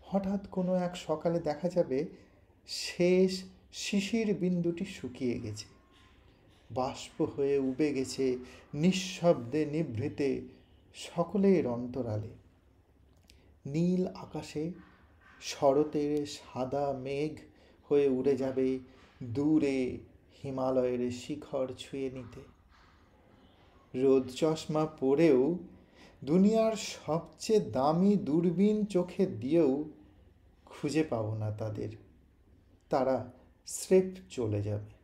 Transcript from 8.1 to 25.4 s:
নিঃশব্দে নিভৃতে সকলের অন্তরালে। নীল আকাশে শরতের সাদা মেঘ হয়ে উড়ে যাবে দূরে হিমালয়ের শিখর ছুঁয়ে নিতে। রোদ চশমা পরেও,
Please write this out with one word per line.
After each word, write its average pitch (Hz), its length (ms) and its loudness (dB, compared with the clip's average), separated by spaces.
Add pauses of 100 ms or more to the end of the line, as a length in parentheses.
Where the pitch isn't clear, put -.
নিঃশব্দে 151 920 2
নিভৃতে 143 640 -2 (680)
সকলের 190 680 2
অন্তরালে। 120 680 -4 (1300)
নীল 175 360 0 (140)
আকাশে - 480 -8 (760)
শরতের 147 680 2 (180)
সাদা 131 560 -4 (120)
মেঘ 139 360 -4 (560)
হয়ে 143 180 6
উড়ে 131 280 2
যাবে 131 320 0 (600)
দূরে 143 500 2 (540)
হিমালয়ের 131 680 -2 (100)
শিখর 139 640 -6
ছুঁয়ে 135 360 -8
নিতে। 127 320 -16 (1500)
রোদ 131 380 6
চশমা 156 520 0 (100)
পরেও, 139 460 4 (840)